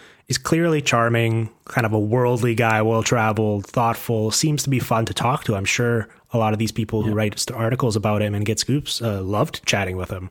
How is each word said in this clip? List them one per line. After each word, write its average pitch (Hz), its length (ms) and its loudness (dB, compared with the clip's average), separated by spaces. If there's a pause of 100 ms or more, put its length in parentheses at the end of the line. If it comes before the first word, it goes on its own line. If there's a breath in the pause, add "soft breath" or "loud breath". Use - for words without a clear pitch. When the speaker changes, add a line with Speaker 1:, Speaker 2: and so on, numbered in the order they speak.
(280 loud breath)
Speaker 1:
is 131 100 -2
clearly 165 440 0
charming, 117 680 2 (180)
kind 117 200 0
of 107 60 0
a 110 60 4
worldly 120 560 2
guy, 110 280 2
well-traveled, 110 840 2
thoughtful, 117 680 0
seems 151 320 0
to 139 60 -2
be 127 100 2
fun 113 260 0
to - 80 -6
talk 123 300 -2
to. 113 100 0
I'm 98 100 -2
sure 117 440 0 (240 loud breath)
a 120 60 0
lot 110 140 2
of 104 60 -2
these 110 140 -2
people 107 300 -2
who 107 80 0
Speaker 2:
Yeah. 104 40 0
Speaker 1:
write 107 240 -2
st-, - 180 -6
articles 117 400 0
about 104 240 0
him 104 140 0
and 101 100 -2
get 113 140 -2
scoops, - 420 -2
uh, 104 220 -2
loved 104 420 -2
chatting 92 320 -2
with 90 140 -6
him. 92 200 -8